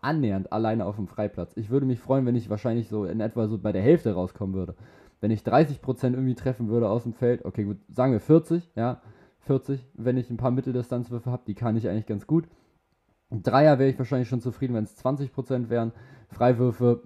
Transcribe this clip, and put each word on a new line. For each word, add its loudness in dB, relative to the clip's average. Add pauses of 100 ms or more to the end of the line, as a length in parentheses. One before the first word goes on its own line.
annähernd -2
alleine 0
auf -6
dem -6
Freiplatz. -6
Ich -8
würde 0
mich 0
freuen, 0
wenn 2
ich -2
wahrscheinlich -2
so -2
in -4
etwa -2
so -2
bei -2
der 0
Hälfte 4
rauskommen -6
würde. -6 (460)
Wenn 0
ich -2
dreißig 2
Prozent -2
irgendwie -2
treffen -4
würde 2
aus 0
dem -6
Feld, 0
okay, -4
gut, -4 (100)
sagen 0
wir 2
vierzig, 2
ja, -4 (380)
vierzig, -4
wenn -2
ich -4
ein -8
paar -2
Mitteldistanzwürfe -4
habe, -6
die -6
kann -2
ich -2
eigentlich -2
ganz -8
gut. 0 (840)
Dreier 4
wäre 4
ich -2
wahrscheinlich -2
schon -2
zufrieden, -4
wenn's -4
zwanzig -4
Prozent -4
wären. -2 (340)
Freiwürfe, 2